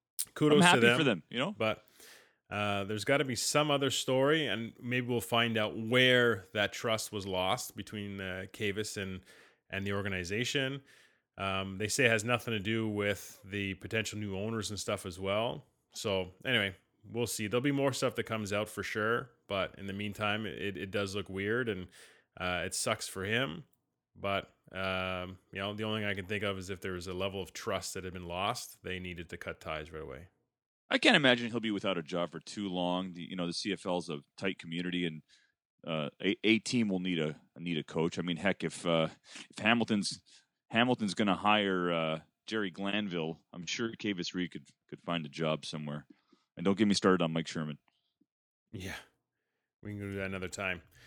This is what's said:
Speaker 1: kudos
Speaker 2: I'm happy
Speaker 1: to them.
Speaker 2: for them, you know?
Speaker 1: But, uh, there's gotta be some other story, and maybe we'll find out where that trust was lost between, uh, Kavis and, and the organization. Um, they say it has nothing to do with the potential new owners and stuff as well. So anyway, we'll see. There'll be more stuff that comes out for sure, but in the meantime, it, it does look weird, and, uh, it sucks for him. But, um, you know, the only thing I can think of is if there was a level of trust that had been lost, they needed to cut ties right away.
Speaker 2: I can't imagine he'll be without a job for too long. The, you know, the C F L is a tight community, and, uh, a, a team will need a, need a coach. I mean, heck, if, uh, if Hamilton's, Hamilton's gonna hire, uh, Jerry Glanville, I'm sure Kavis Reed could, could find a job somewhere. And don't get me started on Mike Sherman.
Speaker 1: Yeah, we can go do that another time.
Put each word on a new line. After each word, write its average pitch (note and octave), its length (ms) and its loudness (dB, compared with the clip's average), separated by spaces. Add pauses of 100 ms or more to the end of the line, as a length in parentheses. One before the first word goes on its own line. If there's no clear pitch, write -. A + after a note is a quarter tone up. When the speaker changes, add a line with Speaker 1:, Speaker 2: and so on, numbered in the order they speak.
(360)
Speaker 1:
kudos D3+ 200 8
Speaker 2:
I'm - 60 10
happy - 180 10
Speaker 1:
to A#2 80 10
them. A#2+ 100 8
Speaker 2:
for C3 60 4
them, G#2+ 260 4
you A2 80 -6
know? D3+ 200 -2
Speaker 1:
But, A2 260 0 (680)
uh, G2+ 360 -2
there's G#2 180 -4
gotta C#3+ 220 2
be C3 100 -2
some D3 360 2
other C#3 200 2
story, C#3 560 2
and A2 240 -2 (100)
maybe B2 260 0
we'll A#2+ 120 2
find A#2 380 2
out G#2 200 0
where A#2+ 760 6
that G#2 180 4
trust A2 400 -2
was G2+ 160 -4
lost F#2+ 480 0
between, G2+ 460 -8
uh, F#2 320 -6
Kavis G#2 420 -2
and, F#2+ 240 -6 (500)
and G2 160 -4
the G2+ 60 -2
organization. G#2 920 -2 (560)
Um, F#2+ 400 -2
they G#2 120 -2
say C3 160 4
it A#2 40 8
has A2+ 140 4
nothing A#2 300 0
to G#2+ 80 0
do A2 260 0
with G#2 560 0
the G2 300 -4
potential G#2+ 440 -4
new G2+ 200 -4
owners G#2 320 -4
and G#2 100 -6
stuff G#2 260 -4
as F#2 140 -8
well. A2 460 -2 (280)
So F#2+ 360 -2 (160)
anyway, G#2 300 2 (360)
we'll A2+ 160 0
see. G#2+ 200 -4
There'll A#2+ 140 2
be C#3+ 120 2
more C#3 180 2
stuff A#2+ 240 -2
that A#2 80 -2
comes G#2+ 300 -4
out G#2+ 160 0
for G2+ 140 -6
sure, A#2 480 -2 (160)
but F#2+ 300 -2
in G2 80 -12
the G2 80 -6
meantime, G#2 520 -2
it, F2+ 320 -6
it F#2+ 140 -6
does G2+ 240 -2
look G2+ 140 -6
weird, G#2 380 0
and, F#2 200 -4 (520)
uh, F2+ 260 0
it F#2+ 80 -6
sucks - 340 -2
for F#2+ 160 -6
him. C3+ 400 -2 (520)
But, G2 380 -2 (180)
um, F#2 680 -4 (140)
you - 80 -6
know, G2+ 140 -2
the G#2 100 -6
only A2 180 -2
thing G#2 80 -2
I G2+ 40 0
can F#2+ 120 -4
think G2+ 180 -4
of G2+ 140 -2
is F#2 120 -8
if F#2+ 100 -6
there F#2+ 140 -4
was F2 140 -6
a F#2 60 -6
level F#2+ 280 -4
of F2 120 -12
trust F#2+ 420 -4
that F#2 80 -6
had F2+ 100 -8
been F2+ 140 -10
lost, G2 560 -4
they F2+ 160 -4
needed F2 300 -8
to F2 80 -10
cut - 220 -10
ties D#2 320 -6
right D#2+ 100 -10
away. C#2+ 260 -12 (600)
Speaker 2:
I C4+ 100 2
can't C4+ 160 6
imagine B2 340 6
he'll A#2 100 -2
be A2 120 0
without G2 260 0
a E2+ 60 -2
job F2 280 -2
for - 80 -8
too G2+ 300 -6
long. F2+ 440 0
The, E2+ 100 -10
you F2+ 120 -10
know, F2+ 120 -2
the F2 60 -2
C G2 200 -2
F - 120 -6
L F2+ 120 2
is E2+ 120 -4
a D2 100 -4 (180)
tight G2 200 -2
community, F2 480 -2
and, D#2 160 -4 (640)
uh, D#2 240 -2 (140)
a, F#2+ 200 2
a A2 160 6
team A2+ 300 0
will F#2 100 0
need F2+ 200 0
a, D#2 160 -2 (240)
need E2+ 180 -4
a D2+ 60 -2
coach. E2 340 -2
I F2+ 60 -4
mean, E2+ 140 -2
heck, F2+ 260 0
if, E2 240 -6
uh, E2 220 4 (420)
if - 80 -16
Hamilton's, A2 600 2 (500)
Hamilton's A#2 440 2
gonna G2 220 2
hire, F#2+ 580 2
uh, D#2+ 260 0 (280)
Jerry G#2 240 -2
Glanville, G2 680 -4 (140)
I'm F2+ 140 -10
sure A2+ 240 -4
Kavis G2+ 420 -4
Reed F2+ 180 -4
could, C#2 140 -14 (240)
could - 120 -14
find E2+ 240 -4
a D2 40 -12
job D#2 360 -2
somewhere. D2 400 -8 (520)
And E2 60 -8
don't F#2+ 140 4
get G#2+ 100 4
me G2+ 60 4
started F#2 300 6
on D#2+ 100 0
Mike E2 140 -2
Sherman. D2+ 300 -6 (920)
Speaker 1:
Yeah, F#2+ 220 -10 (880)
we G#2 80 -10
can G#2 80 -8
go G2+ 60 -4
do G2 120 -4
that F#2+ 80 -2
another F#2+ 220 -4
time. F#2 340 -4 (260)